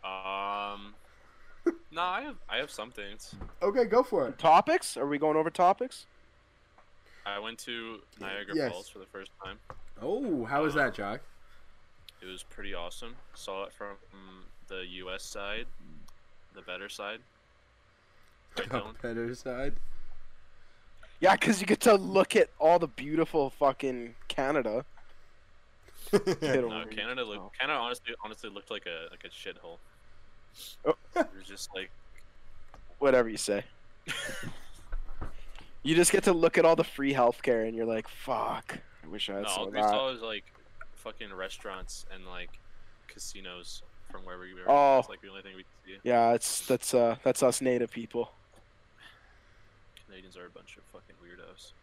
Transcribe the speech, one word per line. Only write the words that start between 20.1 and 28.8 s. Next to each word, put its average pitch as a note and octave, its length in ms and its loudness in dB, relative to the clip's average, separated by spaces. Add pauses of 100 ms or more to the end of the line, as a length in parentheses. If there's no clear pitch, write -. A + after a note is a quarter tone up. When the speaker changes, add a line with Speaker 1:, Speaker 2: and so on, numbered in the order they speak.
Speaker 3:
Yeah, F#3+ 180 8
'cause G3 240 4
you F#3+ 60 -4
get G#3 140 4
to A3+ 120 10
look G3 420 6
at F3+ 220 8
all E3+ 220 8
the E3 80 2
beautiful D3+ 640 0
fucking B2+ 640 0 (120)
Canada. C3 580 0 (680)
Speaker 2:
<laughs> - 600 -12
Speaker 3:
Get G3 300 2
Speaker 1:
No, B2 320 2
Speaker 3:
over E2+ 120 -6
Speaker 1:
Canada A#2+ 380 -4
look-, G#2+ 120 -6
Speaker 3:
yourself. G2 240 -12
Speaker 1:
Canada C#3 200 0
honestly, A#2 360 -6 (100)
honestly G#2+ 240 -10
looked G2 220 -12
like G2+ 160 -8